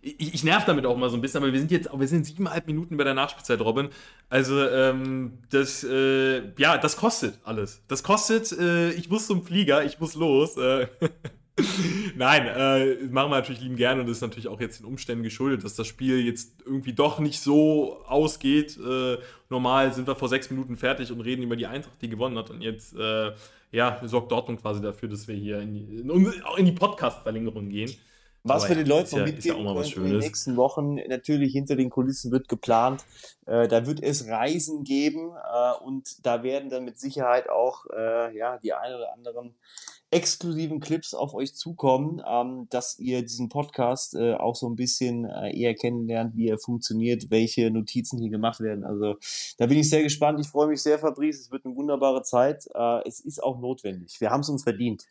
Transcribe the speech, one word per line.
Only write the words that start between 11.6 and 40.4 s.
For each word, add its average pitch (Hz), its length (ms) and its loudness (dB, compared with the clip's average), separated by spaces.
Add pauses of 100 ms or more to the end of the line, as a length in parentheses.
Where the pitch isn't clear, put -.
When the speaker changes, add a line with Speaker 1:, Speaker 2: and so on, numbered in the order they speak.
Speaker 1:
nein, 127 320 4
äh, 135 480 4 (140)
machen 135 200 2
wir 143 60 2
natürlich 123 260 -2
lieben 127 140 -6
gerne 127 260 4
und 120 80 -2
ist 113 120 -4
natürlich 117 260 -8
auch 101 120 -8
jetzt 117 200 -8
den 107 80 -16
Umständen 120 360 -6
geschuldet, 123 400 -2
dass 104 120 -6
das 151 100 -4
Spiel 131 400 0
jetzt - 400 -6
irgendwie 131 280 -4
doch 147 260 4
nicht 147 220 0
so 151 680 4
ausgeht. 147 680 2
Äh, 127 400 -2 (320)
normal 127 440 4
sind 127 140 -4
wir 135 80 -2
vor 127 140 -4
sechs 135 200 0
Minuten 131 280 -6
fertig 127 340 -2
und 117 100 -8
reden 127 220 -4
über 117 120 -2
die 113 120 -6
Eintracht, 139 340 -12
die 117 80 -8
gewonnen 113 300 -4
hat 110 100 -10
und - 120 -14
jetzt, 110 340 -10
äh, 110 380 -2 (380)
ja, 120 320 0
sorgt 120 280 -2
Dortmund 120 300 -2
quasi 104 200 -4
dafür, 104 280 -6
dass 104 180 -10
wir 107 80 -8
hier 104 240 -6
in 104 160 -8
die, 104 240 -12
in, 175 340 4 (240)
in 190 80 6
die 175 60 8
Podcast-Verlängerung 113 1000 -4
gehen. 107 240 -6 (520)
Speaker 2:
Was 147 180 2
Speaker 1:
Aber 190 80 2
Speaker 2:
wir 165 60 4
Speaker 1:
ja, 156 60 0
Speaker 2:
den 139 60 2
Leuten 160 160 6
Speaker 1:
ist 165 80 -8
ja, 113 60 0
Speaker 2:
noch 101 80 2
Speaker 1:
ist 151 180 -4
ja - 80 2
auch 110 40 -2
Speaker 2:
mitgeben 107 60 -6
Speaker 1:
mal 98 120 -2
was 90 160 -2
Speaker 2:
können - 60 -10
in 92 60 -2
den 95 100 2
Speaker 1:
Schönes. 107 120 2
Speaker 2:
nächsten 120 320 -4
Wochen, 143 380 2
natürlich 135 580 0
hinter 139 220 -2
den 127 160 2
Kulissen 131 400 -2
wird 131 180 0
geplant, 123 560 2 (400)
äh, 117 220 4
da 117 180 2
wird 151 160 -4
es 143 260 -2
Reisen 147 560 -2
geben, 151 480 -2
äh, 123 520 -2
und 131 420 -10
da 120 160 0
werden 135 280 -4
dann 127 140 -6
mit 120 160 -14
Sicherheit 131 480 0
auch, 123 380 0 (100)
äh, 113 400 -2
ja, 120 220 -6
die 107 160 -4
ein 117 220 -6
oder 117 180 -10
anderen 120 400 -14 (600)
exklusiven 160 640 0